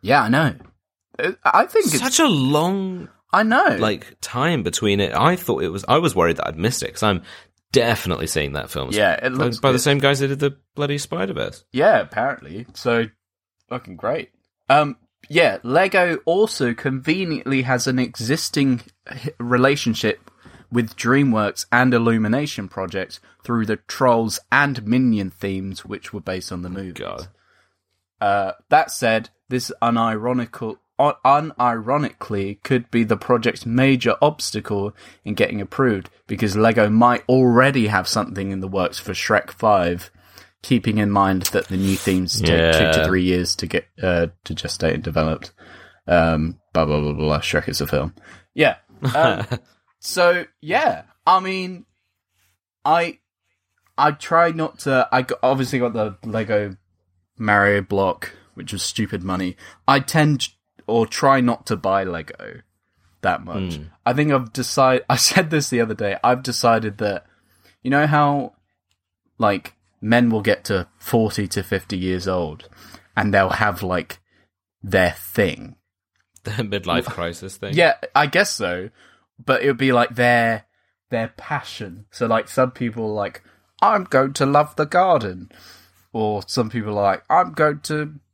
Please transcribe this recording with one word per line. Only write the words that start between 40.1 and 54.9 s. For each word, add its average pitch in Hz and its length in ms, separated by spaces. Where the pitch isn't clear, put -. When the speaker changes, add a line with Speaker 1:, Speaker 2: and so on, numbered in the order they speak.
Speaker 1:
keeping 110 360
in 104 120
mind 95 360
that - 200
the 95 100
new 95 200
themes 92 440
take 82 60
two 80 60
to 80 200
Speaker 2:
Yeah. 78 80
Speaker 1:
three 92 180
years 90 320
to - 100
get, - 220
uh, 87 280
to - 100
gestate - 400
and 76 80
developed. 80 480
Um, 82 540
blah, 80 120
blah, 73 160
blah, 73 140
blah, 76 260
Shrek - 280
is - 120
a 73 80
film. 73 260
Yeah. 135 220
Um, 131 300
Speaker 2:
<laughs> - 240
Speaker 1:
so, 175 480
yeah. 180 420
I 185 140
mean, 185 440
I, 170 340
I 151 160
try 170 400
not 160 280
to, 131 320